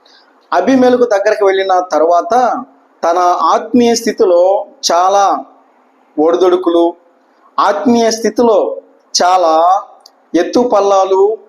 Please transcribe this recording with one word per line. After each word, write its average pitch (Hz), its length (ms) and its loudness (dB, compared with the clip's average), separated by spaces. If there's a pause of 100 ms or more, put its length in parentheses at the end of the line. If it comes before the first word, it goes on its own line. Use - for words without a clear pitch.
(540)
అబీమెలెకు 247 500 2
దగ్గరకు 208 420 0
వెళ్ళిన 190 340 0
తర్వాత 170 840 0 (400)
తన 170 140 0 (240)
ఆత్మీయ 233 540 0
స్థితిలో 196 720 0 (240)
చాలా 185 540 0 (760)
ఒడిదొడుకులు, 170 760 0 (640)
ఆత్మీయ 226 520 0
స్థితిలో 214 680 -2 (420)
చాలా 180 600 0 (520)
ఎత్తు 190 240 -2
పల్లాలు 196 800 0 (120)